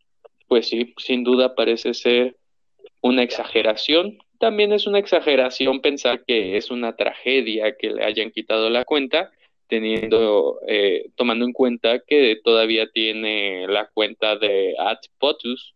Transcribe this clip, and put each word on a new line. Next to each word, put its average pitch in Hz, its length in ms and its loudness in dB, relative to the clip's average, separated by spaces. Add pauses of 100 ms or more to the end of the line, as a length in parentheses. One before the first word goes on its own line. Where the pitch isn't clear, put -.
(460)
pues 117 220 2
sí, 117 300 -4
sin 123 260 -2
duda 127 300 2
parece 117 400 0
ser 123 420 0 (640)
una 127 220 2
exageración. 120 960 -2 (200)
También 208 340 2
es 208 140 0
una 202 120 0
exageración 135 840 2
pensar 139 440 -2
que 104 320 0
es - 140 -4
una 120 240 -6
tragedia 110 800 -2
que 107 140 -6
le 107 140 -2
hayan 107 260 -2
quitado 110 400 -2
la 120 140 0
cuenta, 151 460 -2 (360)
teniendo, 110 1000 0
eh, 101 480 0
tomando 120 280 0
en 123 80 -4
cuenta 120 480 0
que 127 440 2
todavía 113 460 2
tiene 107 760 -4
la 104 220 -2
cuenta 107 480 -2
de 98 420 0
at 101 200 -2 (200)
potus 131 580 -4